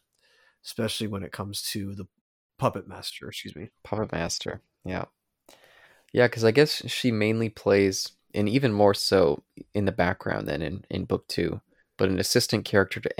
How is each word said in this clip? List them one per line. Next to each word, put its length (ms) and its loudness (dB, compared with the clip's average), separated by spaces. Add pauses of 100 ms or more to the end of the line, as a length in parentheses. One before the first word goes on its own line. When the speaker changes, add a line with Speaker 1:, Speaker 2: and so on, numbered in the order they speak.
(640)
Speaker 1:
especially 420 -4
when 160 -6
it 80 -12
comes 300 -8 (100)
to 220 -6
the 140 -12 (500)
puppet 300 -2
master, 420 -12
excuse 260 -12
me. 140 -14 (140)
Speaker 2:
Puppet 280 -4
master, 500 -6 (240)
yeah. 200 -6 (1080)
Yeah, 140 6
'cause 160 -2
I 80 6
guess 380 4
she 220 0
mainly 380 2
plays, 600 2 (220)
and 140 0
even 260 2
more 200 6
so 500 4 (300)
in 120 0
the 60 2
background 560 -2
than 140 -4
in, 280 -6
in 160 -4
book 220 -2
two, 340 -4 (360)
but 120 2
an 100 0
assistant 460 0
character 340 2
to 100 -4 (100)